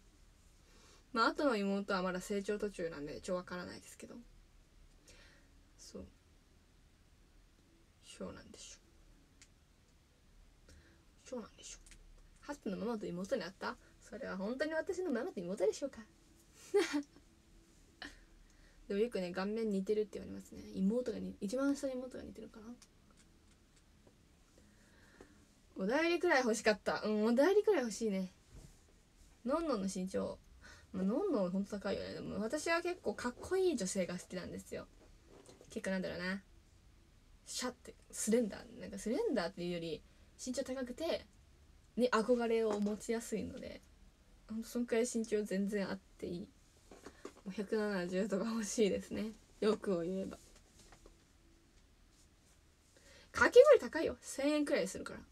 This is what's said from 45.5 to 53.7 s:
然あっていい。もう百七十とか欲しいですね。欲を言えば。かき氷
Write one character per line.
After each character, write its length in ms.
然 220
あ 40
っ 60
て 80
い 120
い。 100
も 20
う 40
百 260
七 300
十 200
と 120
か 100
欲 140
し 240
い 20
で 120
す 100
ね。 220
欲 340
を 60
言 200
え 40
ば。 140
か 200
き 120
氷 160